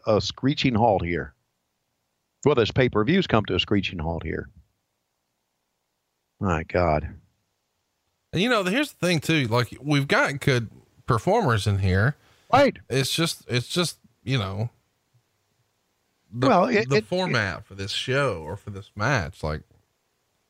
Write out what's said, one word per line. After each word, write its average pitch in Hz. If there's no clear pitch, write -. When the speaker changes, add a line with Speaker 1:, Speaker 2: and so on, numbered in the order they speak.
Speaker 1:
a, 110
a 92
screeching 135
halt 101
here. 80
Well, 143
this 113
pay-per-view's 127
come 110
to 95
a 90
screeching 95
halt 82
here. 85
My 82
God. 78
Speaker 2:
And, 160
you 233
know, 220
here's 233
the -
thing, 175
too. 151
Like, 120
we've 139
got 196
good 120
performers 131
in 98
here. 98
Speaker 1:
Right. 262
Speaker 2:
It's 131
just, -
it's 120
just, 170
you 135
know, 101
the, 123
Speaker 1:
Well, 196
it, 202
Speaker 2:
the 139
Speaker 1:
it, 214
Speaker 2:
format 131
for 98
this 95
show 127
or 85
for -
this 98
match, 104
like, 76